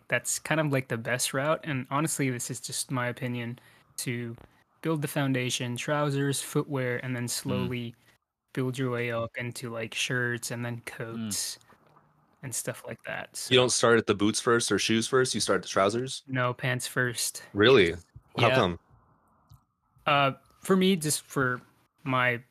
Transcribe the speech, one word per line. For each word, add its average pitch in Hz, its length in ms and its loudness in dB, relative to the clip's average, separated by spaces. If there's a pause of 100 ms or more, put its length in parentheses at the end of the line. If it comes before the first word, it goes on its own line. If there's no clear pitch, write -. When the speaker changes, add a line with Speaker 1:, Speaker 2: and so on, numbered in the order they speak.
Speaker 1:
that's - 300 0
kind 156 220 0
of, 151 120 0
like, 131 160 0
the 120 80 -2
best 120 380 -2
route. 147 300 0
And 135 260 -4
honestly, 147 400 0
this 120 200 -6
is 120 100 -10
just - 300 -8
my 123 180 0
opinion, 123 500 -6 (400)
to 120 380 -6 (460)
build 160 200 0
the 147 60 -4
foundation, 127 680 -2
trousers, 139 640 0
footwear, 131 640 -2
and 127 100 -4
then 120 120 -4 (180)
Speaker 2:
Mm. 127 320 -2
Speaker 1:
slowly 120 180 -8 (580)
build 127 260 -2
your 127 120 -2
way 120 200 -2
up 117 260 -4
into, 120 340 -8
like, 113 240 -8
shirts 120 560 -2
and 120 140 -4
then 120 160 -6 (320)
Speaker 2:
Mm. 110 240 -4
Speaker 1:
coats - 220 -6 (840)
and 123 120 -8
stuff - 320 -6
like 120 180 -10
that. - 300 -8 (140)
Speaker 3:
You 127 80 8
Speaker 1:
So - 0 -
Speaker 3:
don't 123 140 8
start 117 260 6
at 107 100 2
the 107 80 4
boots 104 260 2
first 117 320 2
or 95 60 4
shoes 113 280 2
first? 127 260 2
You 113 60 -2
start 98 220 2
the - 80 -12
trousers? 113 560 0
Speaker 1:
No, 127 280 0
pants 127 340 -4
first. - 560 -4 (100)
Speaker 3:
Really? 101 420 6
Speaker 1:
Yes. 87 100 -16 (320)
Speaker 3:
How 113 120 6
Speaker 1:
Yeah. - 20 4
Speaker 3:
come? 104 260 4 (1300)
Speaker 1:
Uh, 143 260 4 (300)
for 190 140 2
me, 190 200 4
just 151 300 -2
for 127 360 -2 (420)
my 123 480 0